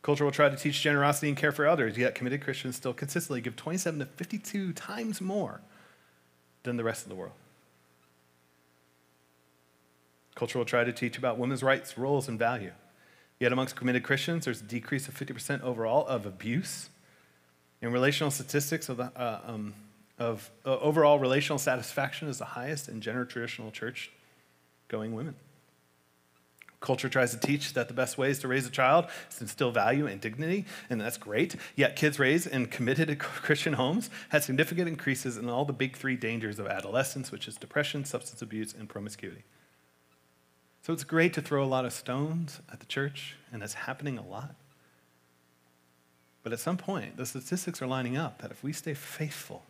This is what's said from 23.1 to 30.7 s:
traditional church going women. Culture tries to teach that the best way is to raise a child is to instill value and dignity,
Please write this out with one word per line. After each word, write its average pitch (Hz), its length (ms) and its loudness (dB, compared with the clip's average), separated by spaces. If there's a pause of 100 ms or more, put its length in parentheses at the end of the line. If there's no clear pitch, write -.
traditional 117 460 -8
church - 400 -8 (760)
going 110 280 -4
women. 135 180 -6 (1500)
Culture 131 280 2
tries 123 220 4
to 113 60 -6
teach 143 380 2
that 123 120 2
the 120 60 -10
best 127 240 0
way 139 140 4
is 139 80 0
to 131 80 -4
raise 127 180 2
a 117 60 -8
child 143 340 6 (240)
is - 80 -14
to 123 60 -8
instill 120 280 0
value 120 360 4
and 98 120 -6
dignity, 156 460 -2 (240)